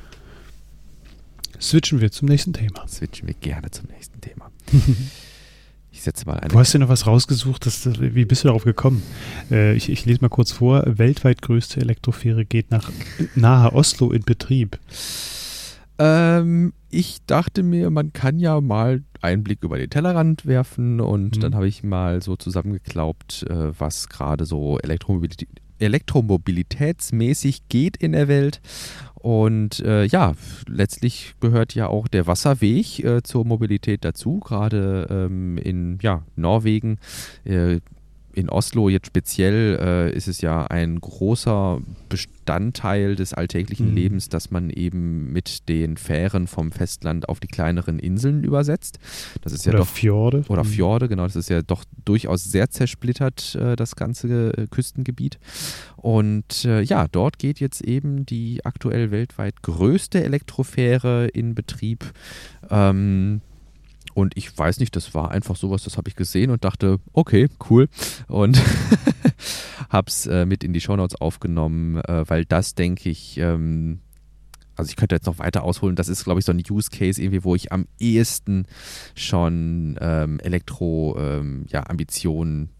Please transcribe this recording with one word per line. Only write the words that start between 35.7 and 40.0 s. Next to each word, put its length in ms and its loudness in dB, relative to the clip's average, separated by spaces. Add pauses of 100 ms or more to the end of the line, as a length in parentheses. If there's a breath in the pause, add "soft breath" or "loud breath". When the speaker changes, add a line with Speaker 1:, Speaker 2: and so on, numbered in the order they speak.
Speaker 2:
ja, 200 0 (120)
Norwegen, 640 0 (440 loud breath)
äh, 360 2 (540)
in 160 -2
Oslo 400 0
jetzt 180 0
speziell, 760 0
äh, 320 0